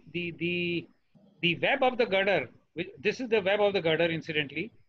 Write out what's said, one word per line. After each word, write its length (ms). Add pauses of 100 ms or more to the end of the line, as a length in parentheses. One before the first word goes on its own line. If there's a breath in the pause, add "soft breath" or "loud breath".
(140)
the, 240
the, 500 (540)
the 200
web 220
of 140
the 80
girder, 440 (260)
which, 120 (140)
this 180
is 80
the 140
web 180
of 140
the 80
girder, 240
incidentally. 680 (180)